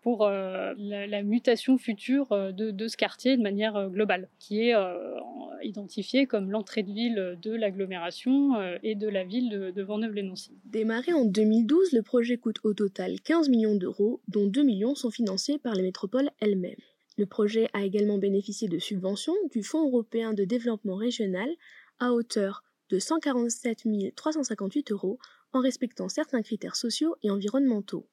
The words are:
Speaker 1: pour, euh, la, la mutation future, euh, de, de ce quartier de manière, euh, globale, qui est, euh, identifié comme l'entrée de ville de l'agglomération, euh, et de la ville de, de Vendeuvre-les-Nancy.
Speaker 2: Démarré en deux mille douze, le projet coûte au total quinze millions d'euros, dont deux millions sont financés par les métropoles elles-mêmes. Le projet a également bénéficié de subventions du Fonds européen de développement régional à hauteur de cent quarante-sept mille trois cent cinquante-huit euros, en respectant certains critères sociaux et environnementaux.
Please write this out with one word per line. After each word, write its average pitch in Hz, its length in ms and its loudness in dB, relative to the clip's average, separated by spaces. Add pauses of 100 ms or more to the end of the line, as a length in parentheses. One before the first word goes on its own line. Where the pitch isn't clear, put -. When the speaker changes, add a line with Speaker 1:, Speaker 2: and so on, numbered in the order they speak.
Speaker 1:
pour, 226 220 2
euh, 190 520 -2
la, 202 300 -8
la 208 160 -4
mutation 233 560 4
future, 254 540 0
euh, 196 180 0
de, 208 220 -4
de 208 160 -6
ce - 80 -8
quartier 247 400 2
de 240 60 4
manière, 208 340 0
euh, 196 100 0
globale, 190 420 0 (120)
qui 220 280 0
est, 240 60 6
euh, 180 400 0 (480)
identifié 214 640 -2
comme 202 240 -2
l'entrée 214 320 -4
de 190 100 -6
ville 202 480 -2
de 214 120 -6
l'agglomération, 208 1040 0
euh, 185 260 -2
et 220 140 -2
de 208 120 -2
la 190 140 0
ville 226 280 -2
de, 196 200 -4
de 196 140 -4
Vendeuvre-les-Nancy. 208 640 -6 (140)
Speaker 2:
Démarré 226 480 -2
en 294 120 4
deux 214 200 4
mille 220 200 6
douze, 339 280 4
le 226 100 4
projet 240 360 2
coûte 226 260 -4
au 214 100 2
total 190 460 -2
quinze 320 280 2
millions 220 280 4
d'euros, 202 500 0
dont 202 220 2
deux 254 160 2
millions 233 320 2
sont 233 160 -4
financés 220 460 -2
par 240 160 -4
les 190 100 2
métropoles 226 460 -2 (100)
elles-mêmes. 196 340 0 (440)
Le 208 80 2
projet 220 460 2
a 202 120 0
également 208 340 2
bénéficié 202 480 0
de 175 140 -2
subventions 202 560 -2 (160)
du 220 100 -2
Fonds 311 240 0
européen 226 460 0
de 202 120 2
développement 220 520 -2
régional 214 540 -2 (500)
à 247 100 2
hauteur 220 540 0 (240)
de 190 120 2
cent 330 180 0
quarante-sept 240 680 -2
mille 208 300 0
trois - 160 -4
cent 311 140 -2
cinquante-huit 214 480 -4
euros, 196 260 -4 (340)
en 262 80 2
respectant 247 480 -2
certains 269 340 -2
critères 180 340 -6
sociaux 302 480 -2
et 214 60 2
environnementaux. 208 840 0